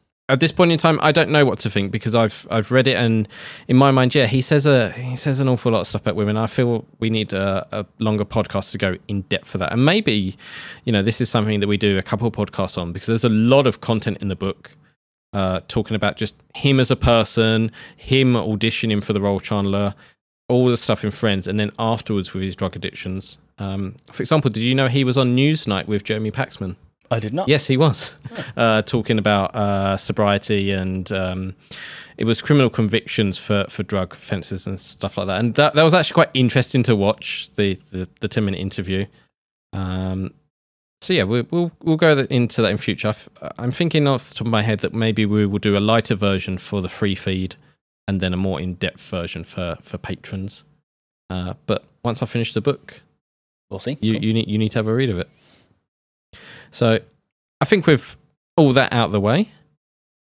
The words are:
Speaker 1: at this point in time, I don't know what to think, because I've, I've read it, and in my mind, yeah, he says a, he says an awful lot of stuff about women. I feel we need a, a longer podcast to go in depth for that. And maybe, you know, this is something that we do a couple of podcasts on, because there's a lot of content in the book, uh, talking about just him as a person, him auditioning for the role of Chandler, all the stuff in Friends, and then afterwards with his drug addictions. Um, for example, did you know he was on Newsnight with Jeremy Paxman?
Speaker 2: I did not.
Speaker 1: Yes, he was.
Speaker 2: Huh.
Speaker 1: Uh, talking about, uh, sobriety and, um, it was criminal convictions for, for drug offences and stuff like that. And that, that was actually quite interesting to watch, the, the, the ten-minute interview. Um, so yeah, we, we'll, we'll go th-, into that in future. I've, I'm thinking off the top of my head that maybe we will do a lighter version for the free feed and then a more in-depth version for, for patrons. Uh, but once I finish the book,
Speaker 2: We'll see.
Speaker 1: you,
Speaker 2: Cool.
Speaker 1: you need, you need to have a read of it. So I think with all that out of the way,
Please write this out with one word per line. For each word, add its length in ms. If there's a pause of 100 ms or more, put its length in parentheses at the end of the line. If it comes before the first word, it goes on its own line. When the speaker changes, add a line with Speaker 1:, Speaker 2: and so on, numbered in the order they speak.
(280)
Speaker 1:
at 120
this 120
point 200
in 60
time, 240
I 100
don't 180
know 140
what 160
to 100
think, 220
because 220
I've, 360
I've 220
read 160
it, 80
and 320 (400)
in 80
my 140
mind, 240
yeah, 120
he 140
says 260
a, 260
he 240
says 240
an 80
awful 240
lot 80
of 60
stuff 160
about 140
women. 200
I 100
feel 380 (140)
we 120
need 220
a, 400
a 140 (120)
longer 260
podcast 480
to 60
go 180 (100)
in 160
depth 260
for 100
that. 140
And 120
maybe, 520 (480)
you 80
know, 100
this 180
is 100
something 300
that 80
we 80
do 220
a 40
couple 240
of 80
podcasts 440
on, 140
because 140
there's 180
a 40
lot 380
of 160
content 380
in 80
the 80
book, 360 (600)
uh, 360
talking 260
about 220
just 180 (200)
him 260
as 100
a 60
person, 760 (260)
him 380
auditioning 720
for 80
the 80
role 160
of 60
Chandler, 520 (540)
all 200
the 80
stuff 280
in 60
Friends, 360
and 140
then 180
afterwards 560
with 80
his 140
drug 200
addictions. 600 (200)
Um, 360 (160)
for 120
example, 280
did 120
you 120
know 140
he 160
was 120
on 200
Newsnight 500
with 180
Jeremy 260
Paxman? 460 (340)
Speaker 2:
I 80
did 140
not. 160
Speaker 1:
Yes, 180
he 100
was. 360 (220)
Speaker 2:
Huh. 80 (180)
Speaker 1:
Uh, 220
talking 360
about, 360
uh, 420
sobriety 760
and, 400
um, 420 (640)
it 60
was 180
criminal 260
convictions 680
for, 300
for 160
drug 280
offences 540
and 140
stuff 380
like 100
that. 100
And 160
that, 200
that 80
was 120
actually 200
quite 200
interesting 500
to 120
watch, 600
the, 220 (120)
the, 180 (120)
the 80
ten-minute 300
interview. 480 (680)
Um, 600 (680)
so 120
yeah, 120
we, 180
we'll, 280 (120)
we'll 140
go 180
th-, 160
into 320
that 80
in 80
future. 300
I've, 200 (300)
I'm 140
thinking 360
off 220
the 40
top 120
of 40
my 120
head 180
that 120
maybe 340
we 200
will 140
do 160
a 40
lighter 360
version 420
for 240
the 60
free 260
feed 400 (540)
and 120
then 140
a 20
more 240
in-depth 400
version 440
for, 380
for 160
patrons. 640 (640)
Uh, 240 (120)
but 180 (180)
once 200
I 40
finish 260
the 80
book, 400 (720)
Speaker 2:
We'll 100
see. 200
Speaker 1:
you, 140
Speaker 2:
Cool. 100
Speaker 1:
you 100
need, 140
you 100
need 140
to 60
have 80
a 80
read 160
of 80
it. 100 (1400)
So 280 (600)
I 40
think 220
with 300 (400)
all 180
that 180
out 140
of 60
the 80
way, 300 (720)